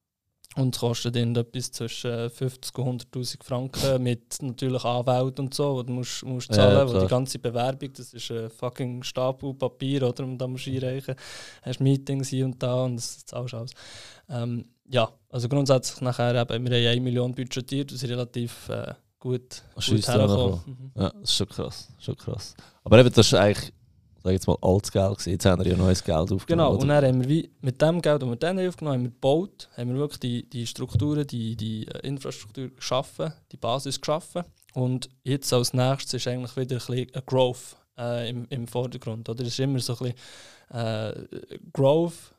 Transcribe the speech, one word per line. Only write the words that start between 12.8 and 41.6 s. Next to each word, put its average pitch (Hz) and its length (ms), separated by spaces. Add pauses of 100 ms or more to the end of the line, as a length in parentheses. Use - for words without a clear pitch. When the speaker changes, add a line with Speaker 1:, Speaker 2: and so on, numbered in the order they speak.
Speaker 1:
und 123 100
das - 300
zahlst 120 280
alles. 117 180 (560)
Ähm, 120 380 (240)
ja, 120 220 (180)
also 123 180
grundsätzlich 139 540
nachher 123 400
eben, 120 260
wir 123 100
haben 117 160
eine 120 80
Million 123 340
budgetiert, 139 560
das 131 100
ist 135 80
relativ, 123 600
äh, - 260 (240)
gut, 127 500
Speaker 2:
Ach, - 60
Speaker 1:
gut - 80
Speaker 2:
scheisse, 107 300
da 104 40
Speaker 1:
hergekommen. 101 320
Speaker 2:
noch. 90 160
Speaker 1:
Mhm. 131 300
Speaker 2:
Ja, 95 160
das - 180
ist - 60
schon 95 120
krass, - 420 (100)
schon - 180
krass. - 380 (280)
Aber 107 160
eben, 123 140
das 107 140
ist - 80
eigentlich, 101 360 (500)
sag 92 100
ich - 20
jetzt - 140
mal, - 140
altes 90 300
Geld 98 200
gewesen. - 180
Jetzt 90 160
haben 92 180
wir 90 80
ja 90 60
neues 92 260
Geld 82 140
aufgenommen, 95 300
Speaker 1:
Genau, 160 260
Speaker 2:
oder? 110 80
Speaker 1:
und 139 80
dann 147 160
haben 127 160
wir 127 80
wie, 160 200 (120)
mit 135 200
dem 160 200
Geld, 151 200
das 127 80
wir 120 60
dann 180 320
aufgenommen 156 280
haben, 127 40
haben 123 40
wir 120 80
gebaut, 156 640
haben 123 160
wir 131 40
wirklich 147 220
die, 120 300
die 120 180
Strukturen, 147 580
die, 117 300
die, 110 320
äh, - 180
Infrastruktur 131 640
geschaffen, - 640 (200)
die - 60
Basis 131 440
geschaffen. 170 420 (300)
Und 127 360 (140)
jetzt 139 300
als 120 200
nächstes 131 420
ist 120 120
eigentlich 123 300
wieder 131 180
ein 120 100
bisschen 123 300
ein 135 120
Growth, 127 500 (200)
äh, 120 320
im, 120 200
im 120 180
Vordergrund. 120 640
Oder? 117 140
Es 120 100
ist - 60
immer 135 200
so 120 200
ein 123 140 (560)
bisschen, 117 160
äh, 110 280 (580)